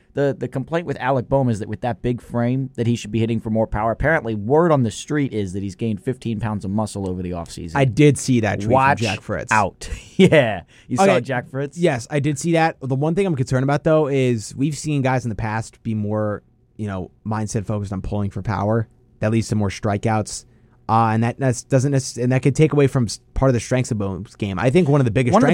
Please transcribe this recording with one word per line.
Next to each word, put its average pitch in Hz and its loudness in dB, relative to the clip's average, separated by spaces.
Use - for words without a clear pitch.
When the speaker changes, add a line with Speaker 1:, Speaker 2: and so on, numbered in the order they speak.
Speaker 1:
the, 139 0
the 135 -6
complaint 139 -6
with 139 -6
Alec 123 -2
Bohm 135 2
is 110 0
that 107 -8
with 107 -10
that 117 -4
big 123 -2
frame 127 -2
that 117 -2
he 117 2
should 104 -8
be 113 0
hitting 113 0
for 117 -6
more 110 0
power. 107 -2
Apparently, 117 0
word 147 2
on 135 4
the 107 0
street 143 -4
is 101 -4
that 98 -4
he's 98 -6
gained 113 -4
fifteen 120 -6
pounds 107 -4
of 95 -6
muscle 101 -2
over 92 -4
the 90 -6
offseason. 82 -10
Speaker 2:
I 139 4
did 143 6
see 120 2
that 95 0
tweet 107 -2
Speaker 1:
Watch 135 4
Speaker 2:
from 117 0
Jack 92 -2
Fritz. 82 -8
Speaker 1:
out. 104 0
<laughs> - -20
Yeah. 135 6
You 131 -2
saw 190 4
Speaker 2:
Okay. 185 4
Speaker 1:
Jack 123 -4
Fritz? 139 -8
Speaker 2:
Yes, 156 0
I 151 0
did 139 -2
see 170 -2
that. 160 2
The 135 -4
one 156 0
thing 196 2
I'm 170 0
concerned 127 0
about, 139 0
though, 156 4
is 127 0
we've 139 -2
seen 147 -2
guys 127 0
in 120 -4
the 104 -6
past 113 -6
be 113 -4
more, 107 -4
you 110 -6
know, 95 -6
mindset 107 -4
focused 104 -4
on 95 -6
pulling 101 -4
for 95 -8
power. 107 0
That 107 0
leads 113 0
to 110 -2
more 104 0
strikeouts. 107 -2
Uh, 113 4
and 113 2
that 120 -2
that's, 127 0
doesn't 139 0
necess-, 131 -4
and 123 2
that 131 0
could 139 2
take 156 4
away 143 4
from 127 0
s-, - -8
part 135 2
of 127 4
the 113 0
strengths 123 -2
of 113 -2
Bohm's 98 -6
game. 98 -6
I 123 2
think 160 4
one 143 4
of 127 2
the 110 0
biggest 120 2
Speaker 1:
One 220 6
of 147 4